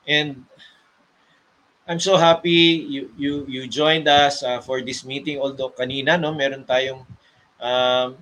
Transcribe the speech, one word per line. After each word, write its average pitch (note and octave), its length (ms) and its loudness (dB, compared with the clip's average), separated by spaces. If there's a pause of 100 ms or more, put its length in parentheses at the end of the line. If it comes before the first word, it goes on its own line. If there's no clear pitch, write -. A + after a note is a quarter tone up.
And D3 400 -2 (1400)
I'm E3+ 100 -4
so F#3+ 160 2
happy E3 720 6
you, C3+ 300 -8
you, C#3+ 320 -4
you C3 180 -8
joined D3+ 400 0
us, C#3+ 340 4
uh, B2 200 -4
for C3 200 -4
this B2+ 220 -10
meeting. C#3 340 -8
Although C3+ 380 -6
kanina, C3+ 400 -2
no, D#3 180 -2
meron C3+ 300 -4
tayong, C3 400 -2 (560)
um, B2+ 640 0